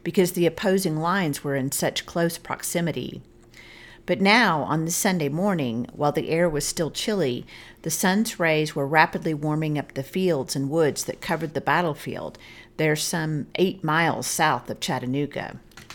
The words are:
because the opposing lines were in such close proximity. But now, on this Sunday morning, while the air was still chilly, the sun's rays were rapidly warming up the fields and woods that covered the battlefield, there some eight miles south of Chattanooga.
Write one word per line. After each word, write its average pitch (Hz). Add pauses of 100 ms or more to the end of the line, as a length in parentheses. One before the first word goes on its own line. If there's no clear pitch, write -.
because 175
the 175
opposing 185
lines 170
were 139
in 135
such -
close 170
proximity. - (800)
But 180
now, 196
on 156
this 165
Sunday 175
morning, 147
while 147
the -
air 170
was 147
still 156
chilly, 160 (360)
the 165
sun's 202
rays 156
were 143
rapidly 160
warming 151
up -
the 135
fields 170
and 139
woods 156
that -
covered 160
the 135
battlefield, 143 (380)
there 156
some 156
eight -
miles 156
south 147
of -
Chattanooga. 131 (360)